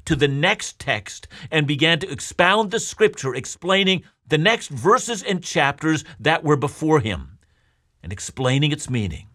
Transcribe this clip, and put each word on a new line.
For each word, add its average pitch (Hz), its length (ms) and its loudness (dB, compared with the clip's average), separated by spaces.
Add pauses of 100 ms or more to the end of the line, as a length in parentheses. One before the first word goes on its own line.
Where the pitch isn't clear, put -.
to 160 100 0
the 143 120 4
next 151 520 -2
text - 480 -6 (240)
and 151 160 2
began 151 320 2
to 185 120 -8
expound 185 600 0
the 226 80 -2
Scripture, 165 560 0
explaining 190 640 0 (240)
the 156 140 2
next 220 300 0
verses 156 520 0
and 185 220 -4
chapters 151 600 0 (160)
that 160 240 2
were 151 140 4
before 151 440 2
him 73 360 -6 (640)
and 85 100 -12
explaining 131 600 0
its 143 180 -6
meaning. 98 460 -4